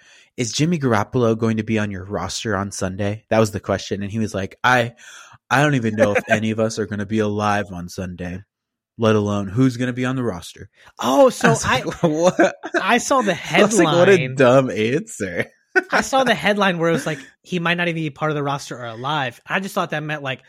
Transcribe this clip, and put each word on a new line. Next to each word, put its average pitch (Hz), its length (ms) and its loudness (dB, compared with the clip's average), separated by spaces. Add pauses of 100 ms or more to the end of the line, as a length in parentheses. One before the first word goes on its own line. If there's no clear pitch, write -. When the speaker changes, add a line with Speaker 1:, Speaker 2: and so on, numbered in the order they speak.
(360)
Speaker 1:
"Is 117 160 -4
Jimmy 165 280 0
Garoppolo 113 580 2
going 113 200 0
to 110 40 -2
be 110 160 0
on 104 140 -2
your 90 120 -10
roster 98 520 -4
on 101 160 -4
Sunday?" 101 580 -4
That 110 80 2
was 107 140 4
the 98 80 -6
question. 98 420 -4
And 101 80 -8
he 110 80 -8
was 107 160 -4
like, 95 300 -8
"I, 120 300 2 (540)
I 123 140 4
don't 147 140 4
even 113 180 0
know 107 220 4
if - 80 -2
Speaker 2:
<laughs> - 40 -20
Speaker 1:
any 110 220 0
of 107 80 -2
us 110 200 0
are 107 80 -2
gonna 104 200 -6
be 110 140 0
alive 104 520 0
on 87 160 -10
Sunday, 90 540 -10 (560)
let 110 180 4
alone 101 320 0
who's 123 280 2
gonna 123 180 -4
be 127 100 -6
on 131 120 -4
the 127 80 -4
roster." - 440 -10 (300)
Speaker 2:
Oh, 262 320 4
so - 180 0
Speaker 1:
I - 40 6
was 135 120 0
Speaker 2:
I, 233 180 0
Speaker 1:
like, 180 200 -8
<laughs> - 0 -
"What?" 170 540 2 (260)
Speaker 2:
I 214 160 2
saw 262 240 0
the 185 240 -2
Speaker 1:
<laughs> - 60 -8
I 180 100 4
was 214 160 2
like, 170 80 6
"What 175 220 4
a 202 80 8
Speaker 2:
headline. 131 180 0
Speaker 1:
dumb 131 360 6
answer." 104 760 -2 (260)
<laughs> 370 200 -2
Speaker 2:
I 269 80 2
saw 269 240 0
the 240 100 2
headline 190 440 0
where 165 120 0
it 165 40 2
was - 120 -2
like, 156 140 -6 (220)
he 180 180 -6
might 170 160 0
not 175 100 0
even 165 160 -2
be 156 80 -4
part 156 220 -4
of - 20 -2
the 147 80 -4
roster 139 340 -6
or 120 100 -12
alive. 127 600 -6
I 180 140 -4
just 190 120 -8
thought 180 180 -4
that 151 120 -6
meant, 151 180 -8
like, 131 280 -8